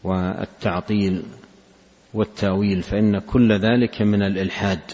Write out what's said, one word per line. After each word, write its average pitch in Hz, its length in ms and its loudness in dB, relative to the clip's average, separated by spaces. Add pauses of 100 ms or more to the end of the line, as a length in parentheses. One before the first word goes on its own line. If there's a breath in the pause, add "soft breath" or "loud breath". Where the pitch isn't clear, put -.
والتعطيل 92 1160 -2 (920)
والتأويل، 101 680 0
فإن 104 360 0
كل 113 340 4
ذلك 110 500 2
من 104 200 2
الإلحاد 95 580 -2 (140)